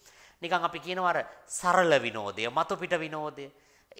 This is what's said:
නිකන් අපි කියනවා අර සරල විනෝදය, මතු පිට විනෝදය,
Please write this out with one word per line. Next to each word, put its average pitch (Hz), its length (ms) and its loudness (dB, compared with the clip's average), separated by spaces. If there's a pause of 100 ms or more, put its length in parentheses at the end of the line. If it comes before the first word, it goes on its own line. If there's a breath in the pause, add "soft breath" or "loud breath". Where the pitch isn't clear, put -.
(380 soft breath)
නිකන් 170 260 -2
අපි 170 160 -4
කියනවා 180 300 -2
අර 156 160 0 (180)
සරල 175 540 4
විනෝදය, 110 520 -4
මතු 160 260 -2
පිට 175 200 -4
විනෝදය, 151 560 -8 (480 soft breath)